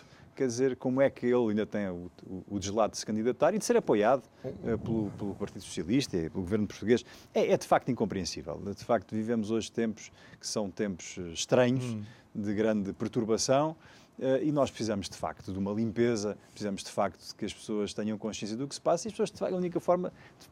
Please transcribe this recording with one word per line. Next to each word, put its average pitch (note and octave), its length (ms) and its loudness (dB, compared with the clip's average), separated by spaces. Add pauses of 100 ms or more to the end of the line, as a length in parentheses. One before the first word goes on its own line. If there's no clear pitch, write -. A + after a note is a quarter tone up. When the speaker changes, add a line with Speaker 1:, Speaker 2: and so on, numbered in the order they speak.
(320)
Speaker 1:
quer C3+ 140 0
dizer, B2+ 300 2
como C3 260 2
é C3 80 6
que - 160 -4
ele A#2+ 240 4
ainda G#2 160 2
tem G#2 220 -2
o, F2 220 -8 (140)
o, F#2 280 -10
o G2+ 60 0
deslado G2+ 340 2
de - 40 -10
se - 80 -8
candidatar A#2+ 480 2
e A3 60 0
de G3+ 60 -6
ser A#3+ 120 4
apoiado, B2 460 4 (200)
Speaker 2:
Hum. C3 100 -8 (120)
Speaker 1:
eh, A2+ 140 0
pelo, A2 320 -2
pelo G2+ 240 -6
Partido G2+ 260 -8
Socialista G2+ 560 -2
e D#2+ 140 0
pelo F#2+ 100 -6
governo G2 260 0
português? A2 380 2 (300)
É, - 180 4
é - 60 6
de - 80 -12
facto D#3 240 4
incompreensível. F2 680 -2 (160)
De - 80 -16
facto, A2 320 0
vivemos A2 360 -2
hoje A2+ 200 -2
tempos A2+ 400 -4 (300)
que - 60 -12
são G#2 240 -4
tempos, G2 480 -6
eh, E2+ 160 -8
estranhos, B2 500 4
Speaker 2:
Hum. A2 180 -4 (320)
Speaker 1:
de G#2+ 200 -2
grande G#2 400 2
perturbação, A#2+ 800 2 (420)
eh, C3 260 2
e D3+ 80 0
nós C#3 180 2
precisamos, G#2+ 400 -2
de - 60 -16
facto, - 360 -8
de F#2 60 -6
uma G2 140 -2
limpeza, A2 640 0 (120)
precisamos, G2+ 320 -6
de - 80 -14
facto, - 360 -2
de - 80 -14
que - 100 -10
as G2 80 -4
pessoas G#2 400 -4
tenham G#2+ 240 -4
consciência G#2 400 -6
do C3+ 100 -4
que - 80 -10
se - 60 -10
passa E3+ 260 2
e - 20 -8
as G3 40 -10
pessoas, G#3 180 -2
de - 80 -16
facto, F#3 160 -2
a - 40 -2
única F3 220 -2
forma F3+ 300 2 (280)
de, - 120 -20